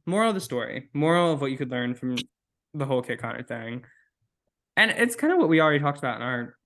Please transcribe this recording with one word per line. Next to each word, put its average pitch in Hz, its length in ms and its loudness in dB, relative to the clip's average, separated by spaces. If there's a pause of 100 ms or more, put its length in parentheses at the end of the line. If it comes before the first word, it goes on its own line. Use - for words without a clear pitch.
moral 208 240 2
of 208 60 0
the 185 60 -4
story, 120 520 -8
moral 165 380 4
of 147 100 -2
what 139 100 -2
you 127 60 -6
could 131 140 -6
learn 123 240 -2
from 127 220 -4 (560)
the 143 120 -4
whole 131 160 0
Kit 123 180 -6
Connor 120 240 -8
thing. 117 420 -10 (920)
And 220 140 4
it's 240 240 0
kinda 339 220 2
what 320 120 6
we 160 120 6
already 151 180 4
talked 143 200 0
about 123 180 -4
in 113 60 -8
our 120 420 -6